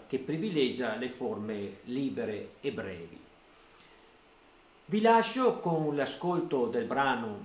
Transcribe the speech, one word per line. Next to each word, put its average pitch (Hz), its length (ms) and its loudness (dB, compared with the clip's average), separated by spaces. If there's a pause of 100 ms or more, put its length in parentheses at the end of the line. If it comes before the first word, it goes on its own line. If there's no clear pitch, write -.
che 131 100 -2
privilegia 135 800 0
le 123 140 -4
forme 107 720 -6
libere 120 760 -4
e 143 120 -4
brevi. 85 520 -10 (1600)
Vi 196 120 0
lascio 226 580 6
con 156 380 0
l'ascolto 143 680 0
del 117 180 0
brano 117 600 0